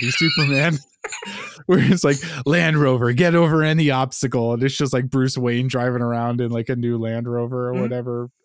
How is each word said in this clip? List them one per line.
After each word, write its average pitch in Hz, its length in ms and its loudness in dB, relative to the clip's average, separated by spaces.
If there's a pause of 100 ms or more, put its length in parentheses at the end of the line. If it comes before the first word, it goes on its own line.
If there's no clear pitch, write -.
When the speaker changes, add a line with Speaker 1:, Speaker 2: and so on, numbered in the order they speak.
Speaker 1:
v 120 120 -2
Superman, 151 680 0 (420)
<laughs> - 460 -14
where 185 140 4
it's 170 240 4
like, 143 120 4 (300)
"Land 160 320 2
Rover, 127 340 4
get 170 220 4
over 160 280 4
any 156 280 2
obstacle." 127 640 0
And 117 80 -2
it's 135 140 0
just, 143 160 -2
like, 131 180 -2
Bruce 131 260 0
Wayne 123 320 0
driving 123 340 0
around 120 380 -2
in, 117 100 -2
like, 117 200 -4
a 127 60 -2
new 120 220 -2
Land 113 300 -4
Rover 123 400 -4
or 123 40 -4
Speaker 2:
Mm-hmm. 127 100 -4
Speaker 1:
whatever 120 480 -6 (140)